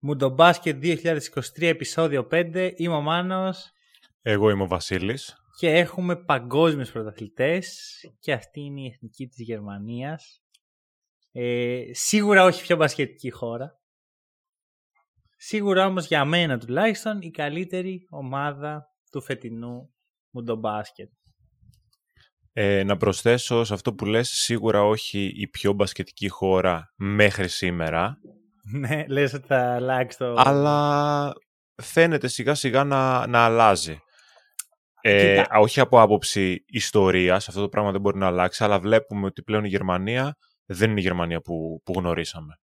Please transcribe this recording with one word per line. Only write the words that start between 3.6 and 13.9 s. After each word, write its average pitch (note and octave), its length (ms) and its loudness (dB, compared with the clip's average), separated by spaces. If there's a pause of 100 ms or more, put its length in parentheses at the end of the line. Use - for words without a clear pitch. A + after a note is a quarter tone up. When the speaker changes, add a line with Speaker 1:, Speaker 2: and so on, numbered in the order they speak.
Speaker 2:
Εγώ G#2+ 280 2
είμαι G2 120 0
ο F#2+ 40 -2
Βασίλης. F#2 720 -4 (220)
Speaker 1:
Και E3+ 120 0
έχουμε F3 460 0
παγκόσμιους C#3 760 0
πρωταθλητές. A#2+ 1040 -6 (240)
Και - 140 -6
αυτή - 280 -10
είναι C#3+ 200 -14
η C3+ 60 -12
εθνική A#2+ 400 -16
της A#2+ 180 -18
Γερμανίας. A2+ 1000 -12 (880)
Ε, B2 580 -4
σίγουρα G3+ 540 4
όχι F3+ 180 4
πιο F3 140 0
μπασκετική C#3+ 540 -2
χώρα. A#2+ 500 -12 (1600)